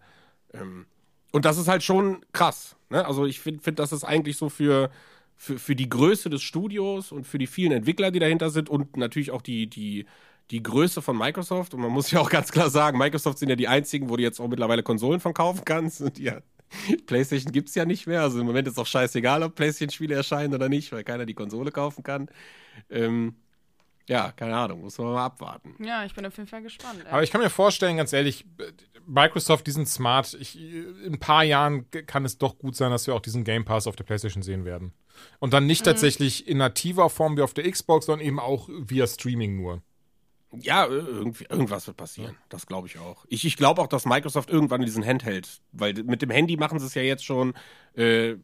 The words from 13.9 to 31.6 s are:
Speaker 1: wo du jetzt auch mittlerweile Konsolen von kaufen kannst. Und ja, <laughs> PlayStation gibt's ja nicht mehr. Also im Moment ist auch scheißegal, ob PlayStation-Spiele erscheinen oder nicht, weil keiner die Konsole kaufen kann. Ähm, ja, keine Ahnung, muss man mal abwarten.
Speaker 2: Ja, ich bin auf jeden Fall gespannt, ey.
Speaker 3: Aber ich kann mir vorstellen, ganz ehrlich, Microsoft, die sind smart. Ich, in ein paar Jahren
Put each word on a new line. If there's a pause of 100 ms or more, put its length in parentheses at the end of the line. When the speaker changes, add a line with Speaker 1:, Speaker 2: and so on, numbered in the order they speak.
Speaker 1:
wo
du
jetzt
auch
mittlerweile
Konsolen
von
kaufen
kannst.
Und
ja, (280)
<laughs>
PlayStation
gibt's
ja
nicht
mehr.
Also
im
Moment
ist
auch
scheißegal,
ob
PlayStation-Spiele
erscheinen
oder
nicht,
weil
keiner
die
Konsole
kaufen
kann. (600)
Ähm, (720)
ja,
keine
Ahnung,
muss
man
mal
abwarten.
Speaker 2:
Ja,
ich
bin
auf
jeden
Fall
gespannt,
ey.
Speaker 3:
Aber
ich
kann
mir
vorstellen,
ganz
ehrlich, (600)
Microsoft,
die
sind
smart.
Ich,
in
ein
paar
Jahren